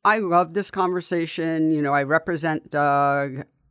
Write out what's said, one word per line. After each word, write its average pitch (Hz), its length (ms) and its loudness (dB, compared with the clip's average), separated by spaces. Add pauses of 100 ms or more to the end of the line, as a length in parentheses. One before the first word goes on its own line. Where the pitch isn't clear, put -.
I 214 140 4
love 175 340 2
this 196 180 -4
conversation. 165 1000 -2
You 156 100 0
know, 143 140 0
I 143 80 2
represent 156 680 -2
Doug. 143 760 0 (260)